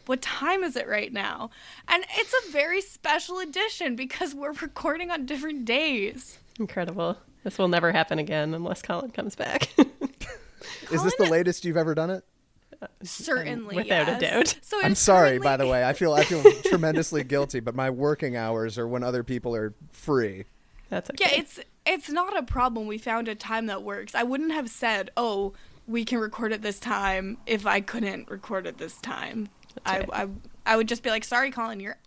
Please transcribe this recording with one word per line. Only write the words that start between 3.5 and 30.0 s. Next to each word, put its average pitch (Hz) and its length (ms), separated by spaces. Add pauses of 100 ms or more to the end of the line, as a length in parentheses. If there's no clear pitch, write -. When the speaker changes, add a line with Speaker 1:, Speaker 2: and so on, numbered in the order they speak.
Speaker 1:
because 262 380
we're 285 200
recording 330 580
on 302 160
different 285 380
days. 247 760 (200)
Speaker 2:
Incredible. 175 580 (260)
This - 160
will 185 80
never 170 240
happen 160 280
again 156 360
unless 175 260
Colin 214 300
comes - 240
back. - 380
<laughs> - 40 (1120)
Speaker 3:
Is 156 120
this 185 120
the 196 100
Speaker 1:
Colin 165 60
Speaker 3:
latest 175 340
you've 165 120
ever 160 160
done 160 160
it? 185 140 (800)
Speaker 1:
Certainly, 226 720
Speaker 2:
Without 180 320
a 170 120
Speaker 1:
yes. - 20 (320)
Speaker 2:
doubt. - 80
Speaker 1:
So 427 220
Speaker 3:
I'm 269 100
Speaker 1:
it's - 80
Speaker 3:
sorry, 180 300
Speaker 1:
certainly 131 120
Speaker 3:
by 139 140
the 135 100
way. 127 180
I 135 80
feel, 160 200
I 151 100
Speaker 1:
<laughs> - 20
Speaker 3:
feel 160 180 (200)
tremendously 160 600
guilty, 139 360
but 117 160
my 131 140
working 139 460
hours 113 420
are 117 100
when 123 160
other 123 200
people 120 320
are 107 180 (180)
free. 107 540 (440)
Speaker 2:
That's 185 200 (100)
Speaker 1:
Yeah, 381 80
Speaker 2:
okay. 294 120
Speaker 1:
it's, - 200 (260)
it's 330 240
not 370 280
a 285 60
problem. 233 440
We 214 100
found 226 300
a 214 80
time 226 320
that 196 160
works. 202 320
I 233 80
wouldn't 277 280
have 285 180
said, 214 480
"Oh, 202 360 (340)
we 226 180
can 233 140
record 220 340
at 214 80
this 208 180
time," 196 640
if 214 200
I 202 160
couldn't 202 480
record 196 380
at 165 100
this 170 240
time. 226 480 (340)
Speaker 2:
That's 190 60
Speaker 1:
I, 190 100
Speaker 2:
right. - 100 (560)